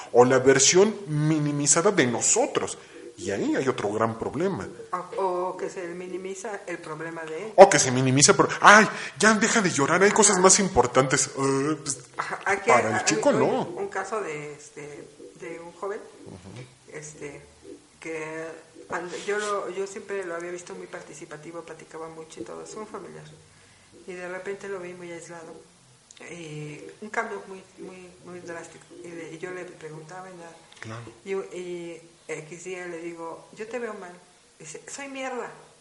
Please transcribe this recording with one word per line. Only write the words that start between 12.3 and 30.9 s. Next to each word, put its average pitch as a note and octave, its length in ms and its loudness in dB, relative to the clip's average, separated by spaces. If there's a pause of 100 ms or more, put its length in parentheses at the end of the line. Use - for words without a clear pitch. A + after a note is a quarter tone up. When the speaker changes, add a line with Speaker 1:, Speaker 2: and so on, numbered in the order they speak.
Speaker 2:
hay G3 140 0
que, - 120 2
Speaker 1:
para A#3+ 200 6
el - 40 2
Speaker 2:
hay - 100 0
Speaker 1:
chico, A3 260 4
Speaker 2:
un, G#3+ 100 4
Speaker 1:
no. G#3 220 4 (140)
Speaker 2:
un G3 120 -4
caso G3 320 -4
de, D3 320 -8
este, C#3+ 520 -16 (360)
de E3 180 -12
un E3+ 140 -16
joven, G#3 280 -8 (260)
Speaker 1:
Ujú. G2 380 -14 (320)
Speaker 2:
este, C#3+ 460 -14 (560)
que D#3+ 480 -8 (440)
and-, F3 360 -6
yo G3+ 120 0
lo, G#3 320 -2
yo F#3+ 180 -4
siempre G3+ 360 -8
lo E3+ 120 -6
había F3 160 -8
visto F3+ 240 -12
muy F3+ 100 -14
participativo, E3 760 -14
platicaba D#3+ 460 -14
mucho D#3+ 320 -16
y E3 40 -8
todo, E3 180 -12
es - 140 -14
un G#3+ 100 -10
familiar. D#3 380 -14 (840)
Y F#3+ 60 -12
de F3+ 160 -10
repente G3 400 -8
lo G3 100 -6
vi F3+ 160 -10
muy F3 160 -12
aislado. E3 420 -14 (800)
Y D3+ 500 -12 (200)
un G#3+ 100 -12
cambio G#3 380 -4
muy, F#3+ 140 -14 (160)
muy, F#3 320 -14 (140)
muy F3+ 160 -14
drástico. E3+ 440 -12 (200)
Y E3+ 40 -14
le, E3 260 -12
y D#3+ 40 -12
yo F3+ 120 -8
le F3+ 140 -10
preguntaba D#3+ 680 -14
y F3+ 40 -16
nada. E3+ 220 -18 (240)
Speaker 1:
Claro. A2+ 240 -12 (200)